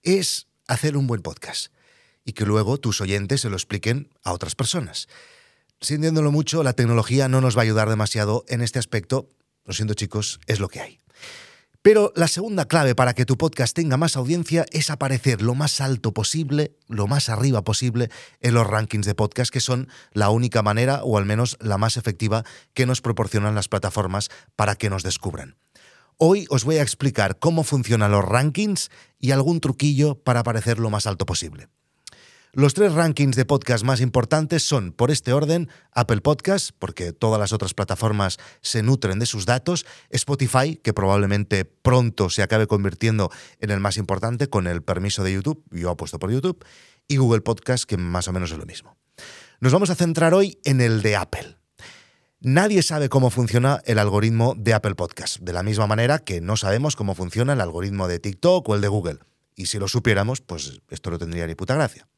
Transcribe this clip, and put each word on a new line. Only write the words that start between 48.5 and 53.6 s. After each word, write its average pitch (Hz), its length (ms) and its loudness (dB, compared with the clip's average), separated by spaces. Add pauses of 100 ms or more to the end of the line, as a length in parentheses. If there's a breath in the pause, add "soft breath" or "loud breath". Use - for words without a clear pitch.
es 80 60 -10
lo - 80 -12
mismo. - 320 -20 (640 loud breath)
Nos 127 100 4
vamos 190 180 2
a 170 60 0
centrar 165 380 2
hoy 196 320 2
en 135 160 4
el 113 200 4
de 104 140 4
Apple. - 440 -6 (840 loud breath)
Nadie 180 420 4
sabe 147 260 -2
cómo 127 220 4
funciona 123 520 0